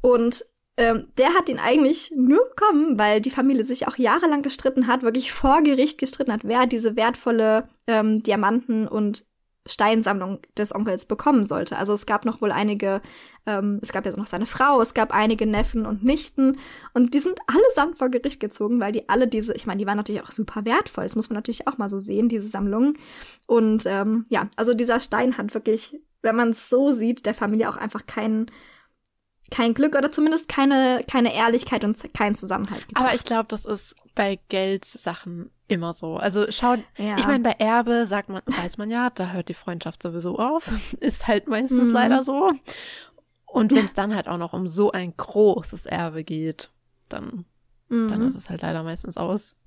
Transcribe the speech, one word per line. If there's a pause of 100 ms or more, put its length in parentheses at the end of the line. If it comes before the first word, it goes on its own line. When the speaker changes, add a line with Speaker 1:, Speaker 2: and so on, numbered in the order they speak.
Speaker 1:
Und, (320)
ähm, (100)
der
hat
ihn
eigentlich
nur
bekommen,
weil
die
Familie
sich
auch
jahrelang
gestritten
hat,
wirklich
vor
Gericht
gestritten
hat,
wer
diese
wertvolle, (180)
ähm,
Diamanten-
und (420)
Steinsammlung (160)
des
Onkels
bekommen
sollte.
Also
es
gab
noch
wohl
einige, (460)
ähm,
es
gab
ja
noch
seine
Frau,
es
gab
einige
Neffen
und
Nichten (340)
und
die
sind
allesamt
vor
Gericht
gezogen,
weil
die
alle
diese,
ich
meine,
die
waren
natürlich
auch
super
wertvoll,
das
muss
man
natürlich
auch
mal
so
sehen,
diese
Sammlungen. (520)
Und,
ähm,
ja,
also
dieser
Stein
hat
wirklich, (220)
wenn
man's
so
sieht,
der
Familie
auch
einfach
kein, (1000)
kein
Glück
oder
zumindest
keine,
keine
Ehrlichkeit
und
z-,
keinen
Zusammenhalt
gebracht.
Speaker 2:
Aber
ich
glaub,
das
ist (200)
bei (100)
Geldsachen (160)
immer
so.
Also
schau, (220)
Speaker 1:
Ja.
Speaker 2:
ich
mein,
bei
Erbe
sagt
man,
weiß
man
ja,
da
hört
die
Freundschaft
sowieso
auf. (140)
<laughs>
Ist
halt
meistens
Speaker 1:
Mhm.
Speaker 2:
leider
so. (920)
Und
wenn's
dann
halt
auch
noch
um
so
ein
großes
Erbe
geht, (380)
dann, (440)
Speaker 1:
Mhm.
Speaker 2:
dann
ist
es
halt
leider
meistens
aus. (120)